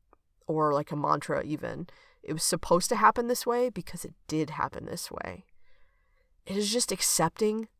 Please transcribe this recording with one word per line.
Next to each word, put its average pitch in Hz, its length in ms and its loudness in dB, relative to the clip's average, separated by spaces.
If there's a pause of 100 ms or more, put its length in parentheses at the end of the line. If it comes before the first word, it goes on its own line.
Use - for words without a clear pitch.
(460)
or 156 280 2
like 147 180 -2
a 147 40 -4
mantra 147 480 0
even. 147 440 -6 (340)
It 160 120 -4
was 160 100 -2
supposed - 460 2
to 233 60 2
happen 226 320 4
this 240 180 -2
way 247 240 2
because - 340 -8
it - 80 -12 (160)
did 156 220 0
happen - 340 -4
this - 260 -10
way. - 340 -10 (1000)
It 190 120 -6
is 208 140 0
just 233 220 2
accepting 214 760 2 (120)